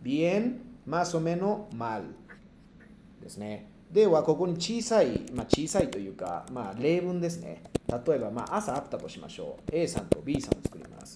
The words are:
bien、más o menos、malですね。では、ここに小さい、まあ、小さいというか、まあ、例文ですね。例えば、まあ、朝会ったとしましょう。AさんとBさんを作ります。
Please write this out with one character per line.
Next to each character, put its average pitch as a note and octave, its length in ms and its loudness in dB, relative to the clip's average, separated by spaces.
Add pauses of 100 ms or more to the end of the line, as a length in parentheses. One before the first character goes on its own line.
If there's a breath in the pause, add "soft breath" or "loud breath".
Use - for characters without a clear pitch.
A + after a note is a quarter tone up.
bien、 F3 560 2 (280)
más E3+ 280 0
o D#3+ 60 2
menos、 F#3 540 0
mal A2+ 280 -4 (1160)
で - 80 -16
す - 80 -16
ね。 G#2 320 -8 (220)
で G#3 160 8
は、 D#3 160 8
こ D#3 120 6
こ E3+ 120 2
に F3 80 0
小 A3 260 -2
さ A3 220 6
い、 B2 180 2 (120)
ま B2 100 -2
あ、 - 20 -12
小 D#3 220 2
さ F#3+ 140 4
い D3+ 80 2
と - 100 -6
い G2 100 -6
う F#2 40 -10
か、 F2 380 -6
ま A#2 200 -6
あ、 G#2 80 -8
例 D#3 200 4
文 F3+ 220 -2
で E3+ 80 0
す E3+ 100 -6
ね。 - 240 -12 (240)
例 B2 280 2
え - 20 2
ば、 A2 140 -4
ま A#2 180 -4
あ、 F#3+ 80 0
朝 G#3 160 -2
会 C#3 80 -2
っ - 80 -4
た - 80 -6
と - 100 -8
し - 120 -14
ま D2 100 -14
し - 100 -14
ょ - 280 -8
う。 - 80 -2
A E3 120 2
さ E3 140 -2
ん F#2+ 60 -8
と - 120 4
B C#3+ 220 0
さ - 100 -8
ん - 60 -14
を - 60 -18
作 - 140 -6
り D#2+ 120 -14
ま - 160 -16
す。 - 100 -14